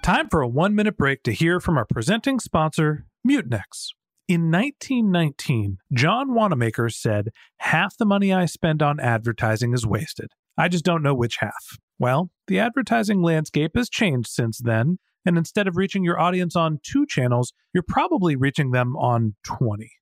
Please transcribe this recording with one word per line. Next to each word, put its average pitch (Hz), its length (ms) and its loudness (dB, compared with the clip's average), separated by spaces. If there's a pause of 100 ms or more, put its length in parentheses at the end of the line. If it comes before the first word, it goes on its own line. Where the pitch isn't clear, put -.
Time 247 280 0
for 165 100 2
a 123 80 0
one-minute 208 480 2
break 139 280 0
to 117 80 0
hear 165 280 2
from 160 160 0
our 117 80 2
presenting 226 540 0
sponsor, 156 640 -2 (220)
Mutinex. 143 640 -2 (380)
In 165 220 2
nineteen 233 600 0
nineteen, 139 680 0 (140)
John 220 420 0
Wanamaker 127 540 0
said, 107 420 -2 (280)
"Half 180 400 -2
the 226 80 0
money 196 260 2
I 185 140 2
spend 156 360 -2
on 147 160 0
advertising 117 760 0
is 117 120 -2
wasted. 101 460 -6 (240)
I 165 120 2
just 175 160 -2
don't 170 180 0
know 143 120 2
which 120 260 -2
half." - 380 -8 (200)
Well, 135 320 0 (160)
the 185 120 0
advertising 220 640 0
landscape 156 520 0
has 240 160 -2
changed 135 380 -2
since 113 300 -4
then, 117 400 0 (280)
and 175 100 2
instead 196 300 0
of 175 100 -2
reaching 190 280 -2
your 175 160 0
audience 180 360 0
on 160 260 0
two 285 240 0
channels, 123 460 0 (220)
you're 180 80 2
probably 202 540 0
reaching 135 340 0
them 123 260 0
on 117 460 0
twenty. 110 600 -4